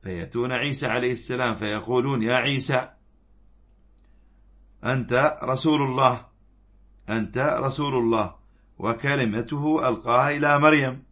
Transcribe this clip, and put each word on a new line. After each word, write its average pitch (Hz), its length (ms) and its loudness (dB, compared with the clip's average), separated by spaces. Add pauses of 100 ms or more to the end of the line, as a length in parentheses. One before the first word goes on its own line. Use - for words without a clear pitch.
فيأتون 98 480 -6
عيسى 135 360 -4
عليه 123 240 0
السلام 123 440 -4
فيقولون: 113 680 -2
"يا 120 120 0
عيسى، 131 540 0 (2000)
أنت 127 580 0
رسول 143 380 0
الله، 127 440 0 (840)
أنت 110 280 -2
رسول 135 580 0
الله، 113 400 0 (420)
وكلمته 127 1120 0
ألقاها 127 480 2
إلى 147 220 4
مريم 139 520 4